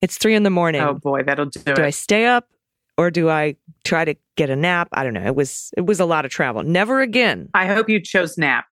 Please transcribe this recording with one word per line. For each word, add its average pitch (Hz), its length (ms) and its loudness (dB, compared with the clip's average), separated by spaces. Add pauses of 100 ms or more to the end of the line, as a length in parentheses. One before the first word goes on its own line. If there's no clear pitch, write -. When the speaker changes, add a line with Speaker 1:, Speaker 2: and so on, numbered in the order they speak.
Speaker 1:
it's - 160 -2
three 220 160 2
in 214 80 2
the 196 80 4
morning. 170 300 2
Speaker 2:
Oh, 143 120 0
boy, 139 300 -2
that'll 143 240 -2
do - 140 -12
Speaker 1:
Do 143 100 -2
Speaker 2:
it. 139 80 2
Speaker 1:
I 147 100 2
stay 214 380 0
up 240 220 0 (500)
or 175 100 2
do 160 200 0
I 151 260 0 (280)
try 165 220 0
to 151 80 0 (220)
get 147 160 0
a 135 40 0
nap?" 175 360 0
I 135 120 -2
don't 120 120 -4
know. 95 100 -6
It 131 100 -2
was, - 400 -4
it 180 120 -2
was 190 120 2
a 180 60 2
lot 160 180 0
of 131 60 -8
travel. 120 320 -4
Never 208 400 0
again. 220 540 0
Speaker 2:
I 185 100 2
hope 214 240 0
you 214 100 2
chose 175 380 -2
nap. 135 340 0